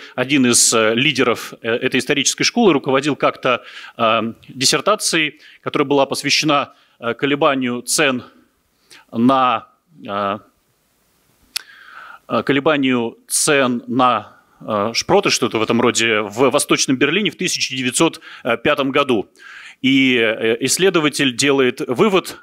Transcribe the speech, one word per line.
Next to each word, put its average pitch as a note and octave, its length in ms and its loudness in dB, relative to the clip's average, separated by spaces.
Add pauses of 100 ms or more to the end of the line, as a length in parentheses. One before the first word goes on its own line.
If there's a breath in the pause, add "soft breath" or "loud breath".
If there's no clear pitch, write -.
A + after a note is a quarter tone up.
(140 loud breath)
один C3 320 0
из, A#2 300 4
э, A2 180 2
лидеров, B2 680 0
э, A2+ 60 -4
этой B2+ 300 -2
исторической C#3+ 440 -2
школы A3+ 280 4
руководил C#3 440 0
как-то, B2+ 480 -2 (340 loud breath)
э, A2+ 360 0 (140)
диссертацией, D#3 920 -2 (240 loud breath)
которая D3 240 -2
была C#3 180 2
посвящена, C#3+ 720 -2 (240 soft breath)
э, A#2 160 -4
колебанию C#3 640 0
цен B2+ 420 0 (880 soft breath)
на, B2 580 2 (380)
э, G2+ 300 -4 (1900 loud breath)
э, A#2+ 160 -2
колебанию C3+ 720 0 (100)
цен B2+ 600 0
на, A#2+ 500 0 (240)
э, A2+ 320 -2
шпроты, F#3+ 380 0
что-то A#2 260 -2
в A2 60 0
этом A#2 180 0
роде, A2+ 400 2
в A2 300 0
Восточном - 460 0
Берлине D#3 340 0
в - 60 -14
тысяча - 380 -6
девятьсот C3 460 0 (420 loud breath)
пятом C#3+ 280 0
году. B2+ 400 0 (500 loud breath)
И, C3 340 4
э, A2+ 460 0
исследователь D3+ 760 0
делает C3 500 2
вывод F3 580 0